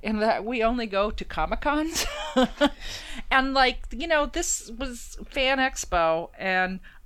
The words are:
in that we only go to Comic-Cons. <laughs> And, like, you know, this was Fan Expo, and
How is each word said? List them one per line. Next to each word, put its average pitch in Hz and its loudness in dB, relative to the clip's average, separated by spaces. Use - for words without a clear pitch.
in 214 0
that 214 4
we 233 0
only 226 2
go 196 2
to - -6
Comic-Cons. 294 0
<laughs> 254 6
And, 269 4
like, 262 4
you 285 -6
know, 302 2
this - -4
was 247 -8
Fan 262 2
Expo, 170 2
and 185 0